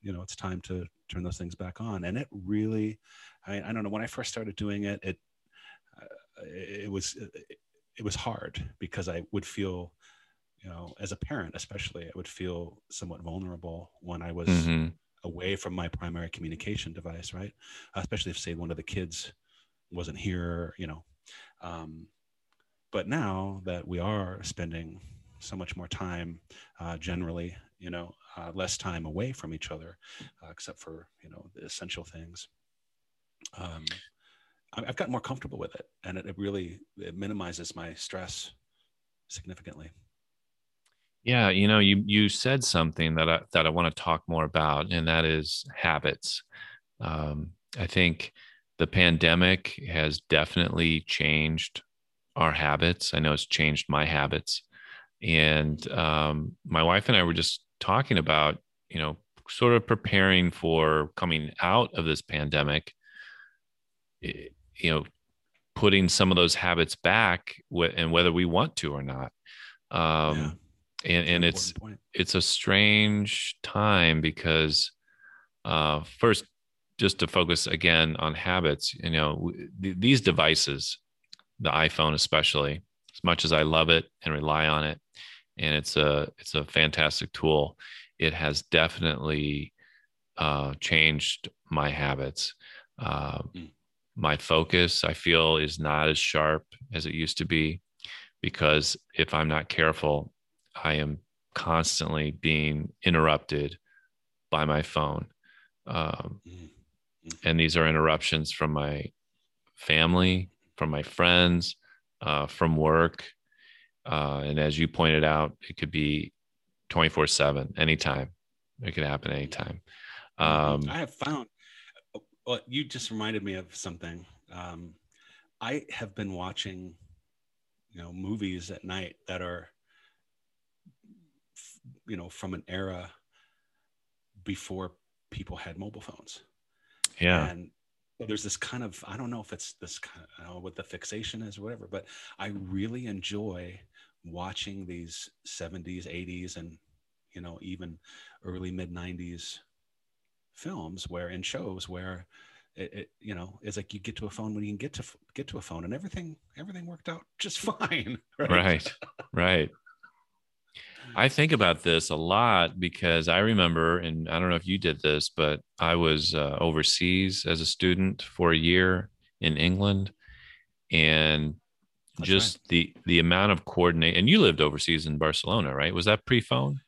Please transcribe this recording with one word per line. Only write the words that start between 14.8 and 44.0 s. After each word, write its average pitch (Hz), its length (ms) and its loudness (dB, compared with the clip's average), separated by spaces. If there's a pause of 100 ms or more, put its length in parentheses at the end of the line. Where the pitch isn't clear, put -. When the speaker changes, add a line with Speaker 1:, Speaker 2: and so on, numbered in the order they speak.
Speaker 1:
away 90 320 -6
from 90 180 -8
my 87 140 -6
primary 85 420 -8
communication 82 600 -10
device, 85 420 -14
right? 98 180 -12 (440)
Especially 95 340 -6
if, 85 80 -10
say, 85 160 -8
one 82 160 -8
of 82 60 -6
the - 80 -12
kids - 480 -8 (580)
wasn't 85 280 -10
here, 87 600 -6
you 92 80 -10
know. 80 160 -14 (600)
Um, 82 440 -14 (840)
but 92 160 -6
now 98 560 -4
that 87 240 -8
we 90 100 -4
are 95 460 -4
spending 82 560 -10 (400)
so - 160 -12
much 90 200 -10
more 87 120 -12
time, 87 500 -10 (400)
uh, 85 200 -10
generally, 87 580 -6 (220)
you 90 120 -14
know, 85 220 -12 (260)
uh, 85 160 -12
less 92 240 -4
time 85 280 -8
away 98 260 -6
from 80 220 -12
each - 160 -12
other, 82 280 -14 (440)
uh, 80 80 -20
except - 280 -18
for, 82 300 -18 (140)
you 82 80 -20
know, 80 240 -20
the - 100 -18
essential 90 400 -12
things, 82 440 -18 (1120)
um, 82 260 -12 (920)
I, 220 120 -8
I've 123 100 -8
gotten 156 160 -4
more 123 80 -2
comfortable - 380 -10
with - 160 -10
it, - 120 -18 (180)
and 92 140 -8
it, - 80 -12
it 90 120 -12
really, 98 400 -6 (200)
it 87 180 -14
minimizes 92 580 -8
my 82 200 -12
stress - 580 -12 (760)
significantly. 82 600 -16 (1300)
Speaker 2:
Yeah, 120 260 4
you 95 180 6
know, 107 140 8
you, 98 260 6
you 104 220 6
said 131 340 0
something 80 540 2
that 80 120 4
I, 82 120 2 (120)
that 82 140 4
I 80 40 4
wanna 82 200 2
talk 80 380 -2